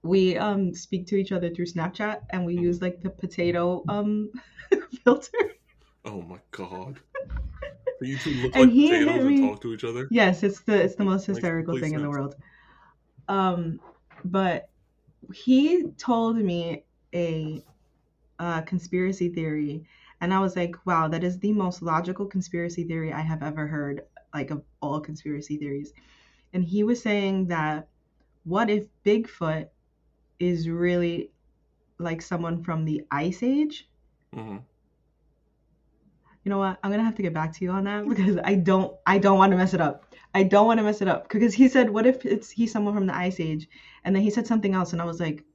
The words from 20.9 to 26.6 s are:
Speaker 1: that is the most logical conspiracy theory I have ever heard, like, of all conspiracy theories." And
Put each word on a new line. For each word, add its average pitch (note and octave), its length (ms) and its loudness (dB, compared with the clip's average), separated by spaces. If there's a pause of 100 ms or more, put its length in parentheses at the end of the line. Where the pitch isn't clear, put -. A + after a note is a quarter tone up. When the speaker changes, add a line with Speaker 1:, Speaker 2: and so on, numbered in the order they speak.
Speaker 1:
that E3 140 -2
is F3+ 160 -2
the G#3 140 0
most F#3 280 -2
logical E3+ 440 -2
conspiracy E3+ 600 -6
theory D#3+ 280 -6
I D#3 80 -6
have D#3+ 220 -4
ever D3+ 240 -6
heard, D3 360 -6 (300)
like, C#3+ 180 -6
of D3 120 -8 (180)
all D3 200 -4
conspiracy D3+ 560 -10
theories." C#3+ 360 -8 (600)
And F#3 120 0